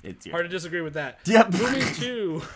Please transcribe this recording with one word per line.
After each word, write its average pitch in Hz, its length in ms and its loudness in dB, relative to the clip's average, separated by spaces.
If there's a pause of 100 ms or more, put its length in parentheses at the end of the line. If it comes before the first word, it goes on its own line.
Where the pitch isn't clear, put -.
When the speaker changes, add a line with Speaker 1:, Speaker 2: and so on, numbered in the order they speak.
Speaker 1:
It's - 220 -14
your - 80 -10
Speaker 2:
Hard 170 120 0
to 170 40 -8
disagree 170 320 -4
with 151 120 -6
that. 143 320 -6
Speaker 1:
Yep. 220 280 6
Speaker 2:
Moving 247 420 2
to, 214 460 -4 (140)